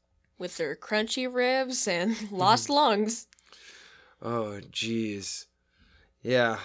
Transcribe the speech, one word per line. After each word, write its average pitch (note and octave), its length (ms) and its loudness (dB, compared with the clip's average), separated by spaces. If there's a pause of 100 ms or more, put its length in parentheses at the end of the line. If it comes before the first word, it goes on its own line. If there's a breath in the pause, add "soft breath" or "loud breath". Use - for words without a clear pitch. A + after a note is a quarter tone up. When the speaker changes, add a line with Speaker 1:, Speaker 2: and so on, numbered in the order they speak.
(380)
Speaker 1:
with F3+ 180 -8
their D#3 180 -4
crunchy A3+ 580 -2
ribs B3+ 540 0
and F#3+ 360 0
<laughs> G3+ 100 -10
lost G3+ 320 4
Speaker 2:
Mm-hmm. C#4+ 80 -2
Speaker 1:
lungs. A#3 540 2 (960 loud breath)
Speaker 2:
Oh, A2 360 -4 (140)
jeez. A2 760 -4 (760 soft breath)
Yeah, A#2 420 2